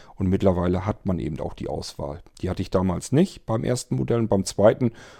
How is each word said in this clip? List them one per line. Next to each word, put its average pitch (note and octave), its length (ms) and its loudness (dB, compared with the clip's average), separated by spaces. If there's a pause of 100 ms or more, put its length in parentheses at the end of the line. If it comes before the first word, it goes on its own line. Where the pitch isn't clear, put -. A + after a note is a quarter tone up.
(140)
Und G2 140 -2
mittlerweile F#2 580 2
hat - 180 -4
man F2+ 140 0
eben - 220 -6
auch - 120 -6
die - 160 -10
Auswahl. D2 540 -10 (180)
Die F#2 80 -4
hatte F#2 140 -4
ich - 80 -6
damals F#2 400 0
nicht E3 340 2
beim A2+ 200 -2
ersten B2+ 320 -2
Modell. B2 240 0
Und A2+ 80 0
beim G2 160 2
zweiten A2+ 480 4 (280)